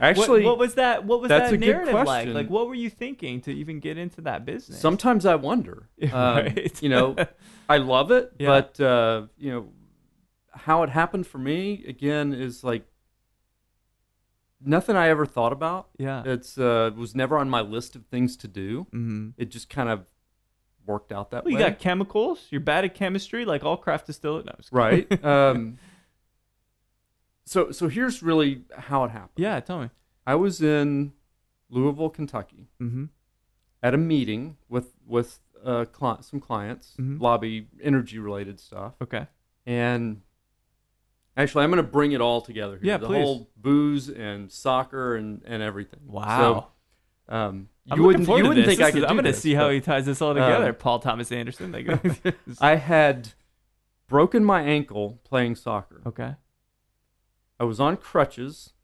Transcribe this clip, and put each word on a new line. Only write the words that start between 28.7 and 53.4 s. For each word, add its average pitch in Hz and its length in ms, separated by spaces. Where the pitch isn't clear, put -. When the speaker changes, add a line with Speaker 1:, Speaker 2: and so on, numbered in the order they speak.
Speaker 1:
how 135 280
it 117 60
happened. 104 260
Speaker 2:
Yeah, 185 240
tell 180 200
me. 120 100
Speaker 1:
I 131 100
was 175 260
in 143 500
Louisville, 143 420
Kentucky, - 580
Speaker 2:
Mm-hmm. 123 260
Speaker 1:
at 123 100
a 135 60
meeting 143 580
with, 123 240
with, 120 360
uh, 120 220
cli-, - 360
some - 160
clients, 113 600
Speaker 2:
Mm-hmm. 135 200
Speaker 1:
lobby 113 460
energy 117 380
related 101 400
stuff. 101 420
Speaker 2:
Okay. 123 240
Speaker 1:
And 120 540
actually, 147 280
I'm 160 60
gonna 175 120
bring 143 300
it 131 80
all 120 200
together 104 380
here. 185 140
Speaker 2:
Yeah, 196 60
Speaker 1:
The 107 100
Speaker 2:
please. 143 160
Speaker 1:
whole 131 320
booze 143 520
and 101 440
soccer 127 640
and, 107 280
and 113 160
everything. 101 460
Speaker 2:
Wow. 113 600
Speaker 1:
So, 113 60
um, 98 340
Speaker 2:
I'm 156 80
Speaker 1:
you 160 60
Speaker 2:
looking - 20
Speaker 1:
wouldn't, 180 200
Speaker 2:
forward 190 120
Speaker 1:
you 196 60
Speaker 2:
to 254 60
Speaker 1:
wouldn't 247 160
Speaker 2:
this. 196 100
Speaker 1:
think - 60
I 151 80
Speaker 2:
This 147 40
is, 147 60
Speaker 1:
could 143 100
Speaker 2:
I'm 214 60
Speaker 1:
do 190 60
Speaker 2:
gonna 139 100
Speaker 1:
this, - 100
Speaker 2:
see 151 120
how 147 120
Speaker 1:
but, 139 80
Speaker 2:
he 139 60
ties 135 260
this 139 160
all 147 120
together, 131 340
Speaker 1:
um, 113 80
Speaker 2:
Paul 120 240
Thomas 120 320
Anderson. 120 400
Like, 120 160
<laughs> 127 140
Speaker 1:
I 151 160
had 143 560